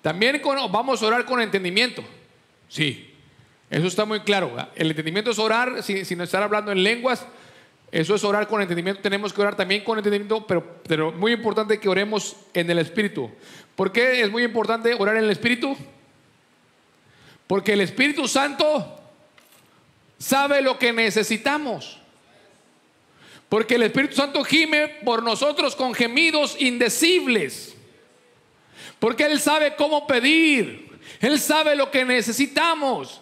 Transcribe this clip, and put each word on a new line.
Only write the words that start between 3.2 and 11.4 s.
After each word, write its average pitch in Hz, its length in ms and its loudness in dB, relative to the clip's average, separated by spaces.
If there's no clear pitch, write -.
eso 156 180 0
está 185 200 0
muy 214 140 -4
claro, 185 280 0
¿verdad? 120 260 -10
El 160 160 0
entendimiento 160 400 -4
es 208 80 -2
orar 233 440 -2
sin, 190 240 -6
sin 180 160 -6
estar 190 200 -2
hablando 208 300 -2
en 190 100 2
lenguas. 240 440 0
Eso 165 220 0
es 208 100 -2
orar 208 240 0
con 208 120 0
entendimiento. 185 400 -2
Tenemos 202 320 -2
que 202 80 -4
orar 202 140 2
también 196 300 -4
con 226 140 -2
entendimiento, 208 480 -2
pero, 170 420 -4
pero 156 240 -2
muy 190 200 0
importante 214 460 -2